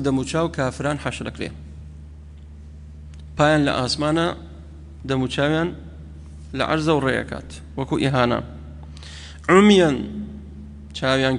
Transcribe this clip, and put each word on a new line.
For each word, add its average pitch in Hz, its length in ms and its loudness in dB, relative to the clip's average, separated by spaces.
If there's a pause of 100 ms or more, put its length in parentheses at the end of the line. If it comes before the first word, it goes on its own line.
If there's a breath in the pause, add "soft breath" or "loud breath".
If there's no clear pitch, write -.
دەم 135 140 4
و 127 40 0
چاو 165 240 0
کافران 143 560 -2
حەشرەکرێ. 117 460 -6 (1900)
پایان 151 300 6
لە - 120 2
ئاسمانە، 151 480 2 (840)
دەم 131 120 2
و 127 60 2
چاویان 156 420 2 (880)
لە 131 140 0
عەرزە 156 240 4
و 139 100 2
ڕێیەکات، 117 440 -2 (280)
وەکو 135 260 -2
ئیهانە. 123 360 4 (1120 loud breath)
عومیان، 185 480 10 (960)
چاویان 131 460 2